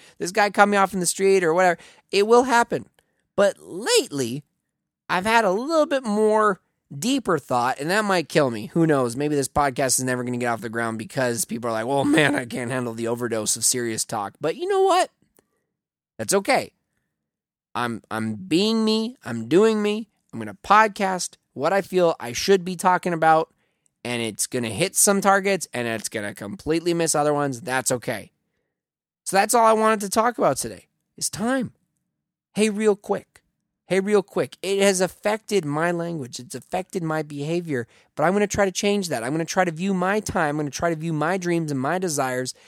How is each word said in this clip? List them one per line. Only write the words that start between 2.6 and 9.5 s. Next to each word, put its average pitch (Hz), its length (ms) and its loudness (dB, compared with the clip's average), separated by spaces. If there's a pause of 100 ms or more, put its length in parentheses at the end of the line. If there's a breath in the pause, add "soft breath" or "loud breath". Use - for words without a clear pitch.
But 98 240 2
lately, 147 840 -2 (680)
I've 185 180 0
had 226 180 4
a 185 80 2
little 294 340 2
bit 269 160 -2
more 214 580 2 (320)
deeper 190 460 0
thought, 123 400 -2
and 147 120 -4
that 214 140 0
might 185 240 0
kill 143 220 2
me. 113 220 -8
Who 165 160 2
knows? 131 260 2
Maybe 147 220 -2
this 135 100 0
podcast 139 540 0